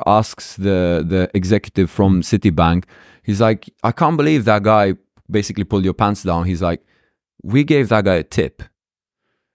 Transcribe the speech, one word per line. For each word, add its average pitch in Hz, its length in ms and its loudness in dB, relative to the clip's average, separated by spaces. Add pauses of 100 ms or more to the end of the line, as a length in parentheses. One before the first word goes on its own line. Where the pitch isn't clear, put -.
asks - 500 -2
the, 90 500 0
the 90 280 0
executive 95 560 0
from 95 320 2
Citibank, 87 640 0 (400)
he's 104 160 -4
like, 110 280 0 (140)
"I 113 100 0
can't 165 240 0
believe 147 300 0
that 107 160 2
guy 104 320 2 (360)
basically 101 340 -4
pulled 98 200 -2
your 92 100 0
pants 104 280 -2
down." 85 240 -2
He's 90 160 -4
like, 85 180 -4 (600)
"We 127 200 0
gave 139 280 0
that 107 160 2
guy 95 80 2
a 80 80 0
tip." - 400 -4 (920)